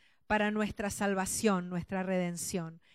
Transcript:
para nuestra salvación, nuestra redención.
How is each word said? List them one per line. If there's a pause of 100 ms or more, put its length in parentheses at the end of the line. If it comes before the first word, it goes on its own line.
(280)
para
nuestra
salvación,
nuestra
redención. (120)